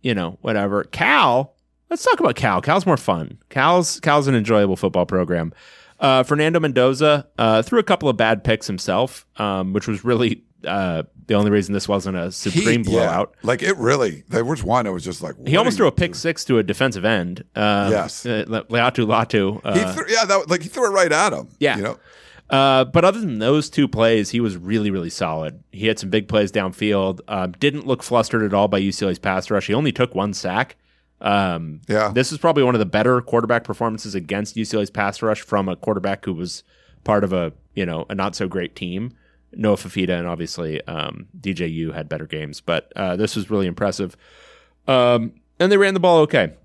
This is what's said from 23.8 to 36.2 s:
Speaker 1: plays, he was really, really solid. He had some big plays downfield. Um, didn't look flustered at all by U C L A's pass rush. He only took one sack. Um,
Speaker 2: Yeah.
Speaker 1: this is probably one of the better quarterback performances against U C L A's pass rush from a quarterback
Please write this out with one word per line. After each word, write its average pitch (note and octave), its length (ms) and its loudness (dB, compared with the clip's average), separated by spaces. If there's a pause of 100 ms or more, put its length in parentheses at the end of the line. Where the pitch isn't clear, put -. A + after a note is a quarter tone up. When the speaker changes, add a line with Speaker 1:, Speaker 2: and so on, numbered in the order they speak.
Speaker 1:
plays, A2+ 440 2
he A#2+ 100 0
was G2+ 160 -2
really, G#2 340 -2
really F2 180 -4
solid. D#2+ 640 -6
He G#2 160 -2
had A2 120 2
some G2 100 -8
big G#2 180 0
plays G#2 240 2
downfield. F#2+ 800 0
Um, F#2 240 -4
didn't C#3 340 -2
look B2+ 160 -2
flustered A#2 400 0
at G2+ 100 0
all G2+ 140 4
by G2 120 2
U G2 120 0
C G2+ 140 -4
L F#2+ 60 0
A's F2+ 60 -4
pass F#2 320 -4
rush. G2+ 180 0
He G2+ 60 0
only C3+ 200 0
took B2+ 200 -2
one G2+ 200 -2
sack. G2 420 -4 (460)
Um, E2+ 680 0
Speaker 2:
Yeah. G#2 260 0
Speaker 1:
this C3 200 2
is D3 40 -10
probably D3+ 260 2
one B2 120 4
of A2+ 40 2
the G#2 60 2
better A#2+ 360 2
quarterback A#2 420 0
performances A2 500 -6
against G2 440 -6
U A2 80 -4
C A2 120 -6
L G#2 60 0
A's G2 80 -6
pass G2+ 300 -4
rush G#2+ 200 -2
from G2 280 -2
a F2 80 -4
quarterback G2 480 -4